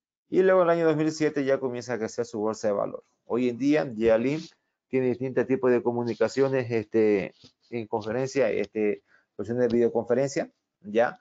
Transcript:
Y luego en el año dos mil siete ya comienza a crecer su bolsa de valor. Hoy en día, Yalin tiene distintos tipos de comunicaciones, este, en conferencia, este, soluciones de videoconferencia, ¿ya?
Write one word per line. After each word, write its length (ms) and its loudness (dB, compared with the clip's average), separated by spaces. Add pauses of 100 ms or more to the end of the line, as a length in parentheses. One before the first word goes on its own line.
(280)
Y 140 2
luego 200 4
en 60 4
el 20 4
año 160 2
dos 100 4
mil 140 0
siete 340 -2
ya 140 2
comienza 360 -6
a 40 -4
crecer 280 -6
su 120 -10
bolsa 300 -2
de 60 0
valor. 280 -4 (220)
Hoy 240 -2
en 100 -4
día, 340 0
Yalin 480 2 (460)
tiene 220 0
distintos 400 -2
tipos 240 2
de 100 2
comunicaciones, 880 0
este, 640 0 (360)
en 180 -8
conferencia, 640 -2
este, 520 -2 (340)
soluciones 320 -2
de 80 0
videoconferencia, 760 0 (280)
¿ya? 400 -2